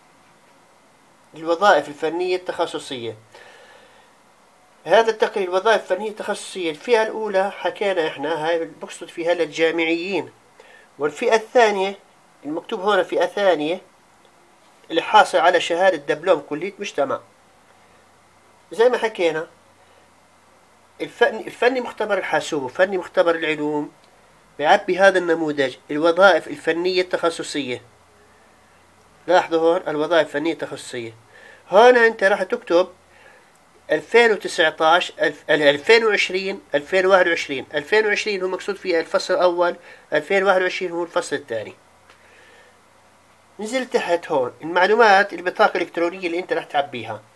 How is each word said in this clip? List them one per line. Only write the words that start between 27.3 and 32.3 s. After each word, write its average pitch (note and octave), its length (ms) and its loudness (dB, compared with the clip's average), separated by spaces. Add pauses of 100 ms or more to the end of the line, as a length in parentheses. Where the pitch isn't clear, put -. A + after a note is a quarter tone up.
لاحظوا E3 340 2
هون E3 280 2
الوظائف D3+ 380 0
الفنية D3+ 260 -4
التخصصية. B2 600 -12 (540)
هون A#3+ 280 8
أنت A3+ 280 4
راح G3 180 2